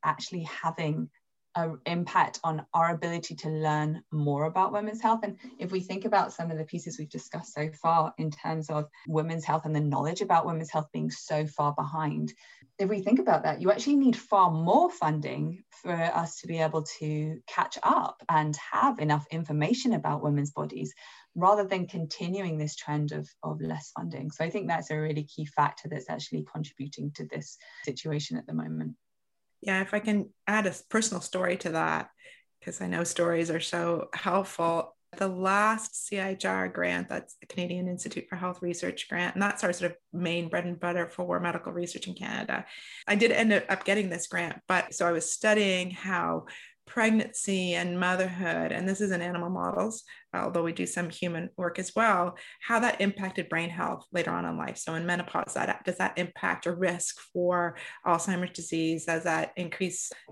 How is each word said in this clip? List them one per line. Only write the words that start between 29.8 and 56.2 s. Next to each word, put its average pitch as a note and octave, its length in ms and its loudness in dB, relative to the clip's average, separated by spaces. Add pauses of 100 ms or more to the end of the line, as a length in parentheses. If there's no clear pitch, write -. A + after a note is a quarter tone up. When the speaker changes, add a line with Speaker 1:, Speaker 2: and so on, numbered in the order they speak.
Speaker 2:
if G3 140 -2
I G#3 40 2
can G#3 300 0 (160)
add G#3 220 2
a F3 80 -2 (140)
personal A3 320 0
story F#3 360 0
to F#3 120 -4
that, D#3+ 400 0 (520)
'cause - 200 -10
I F#3 60 -4
know E3+ 160 0
stories E3+ 460 2
are E3 120 0
so E3+ 520 -2
helpful. F3 800 0 (220)
The G3 100 0
last G3+ 800 2
C G3+ 120 -4
I F#3+ 120 -2
H F#3+ 140 -6
R - 220 0
grant, F2 420 -2
that's - 280 -6
the - 100 -20
Canadian F3+ 400 -4
Institute F3+ 420 -6
for F#3+ 60 -6
Health F3+ 260 -6
Research F3+ 480 -4
grant, F3 240 -2
and F#3+ 80 -2
that's G3+ 220 0
our F3+ 100 2
sort F3 180 -2
of - 60 -16 (160)
main E3+ 360 -2
bread F3 160 -2
and F3 140 -4
butter F3 280 -2
for F3+ 320 -2
medical F3 320 -2
research F3 340 -6
in F#3 80 -8
Canada. - 520 -4 (420)
I G3+ 80 6
did A3+ 160 6
end A3 220 6
up F#3+ 320 2
getting G3 240 2
this - 180 -6
grant, E3+ 400 -4
but F3+ 260 0
so F3 140 2
I F3 60 4
was E3 180 -2
studying G3 580 4
how F3 560 -2 (400)
pregnancy G3+ 880 2
and F3 260 0
motherhood, F3+ 720 0
and - 160 -2
this F#3+ 140 0
is G#3 80 2
in F3+ 100 0
animal F3 300 -4
models, F3+ 540 -2 (320)
although F3 260 0
we E3 100 0
do F3 140 -2
some F3 240 -4
human E3+ 480 -4
work F3 220 -2
as F#3 160 -8
well, F#3 420 4 (240)
how A#3 180 2
that A#3 220 2
impacted G3 480 -2
brain E3 220 -2
health E3 400 -4
later E3+ 180 0
on - 160 -2
in - 100 -2
life. D#3 220 -6
So - 160 -6
in E3 100 -2
menopause, F3 520 -4
that, - 280 -2
does F3+ 140 -2
that F#3+ 220 0
impact F3 480 -2